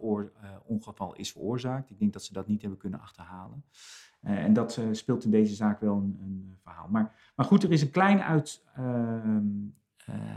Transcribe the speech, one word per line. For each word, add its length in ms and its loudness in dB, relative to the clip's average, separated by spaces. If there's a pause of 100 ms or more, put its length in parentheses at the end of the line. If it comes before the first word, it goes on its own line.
oor-, 300 -2 (100)
eh, 80 -16 (160)
ongeval 500 -8
is 160 -10
veroorzaakt. 580 -6
Ik 100 -20
denk 140 2
dat 100 -12
ze 100 -16
dat 140 -8
niet 140 0
hebben 180 -8
kunnen 200 -8
achterhalen. 640 -18 (580)
Eh, 220 -2
en 100 6
dat, 240 2
eh, 140 -2
speelt 320 -2
in 80 2
deze 240 4
zaak 240 0
wel 160 0
een, 260 -2
een 400 -10
verhaal. 260 -18
Maar, 280 0 (200)
maar 100 2
goed, 180 8
er 80 2
is 100 6
een 100 0
klein 300 6
uit-, 420 0 (120)
ehm, 680 0 (600)
eh, 100 -10 (220)